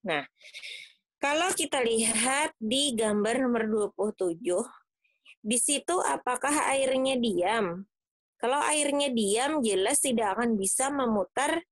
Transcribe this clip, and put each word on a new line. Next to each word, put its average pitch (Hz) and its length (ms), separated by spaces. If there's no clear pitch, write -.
Nah, 151 160
kalau 311 320
kita 311 320
lihat 226 800
di 262 320
gambar 214 480
nomor 240 240
dua 214 240
puluh 208 240
tujuh, 180 480
di 226 160
situ 294 400
apakah 269 720
airnya 269 480
diam? 202 640
Kalau 262 240
airnya 285 480
diam, 233 480
jelas 214 400
tidak 220 400
akan 233 160
bisa 196 400
memutar 262 760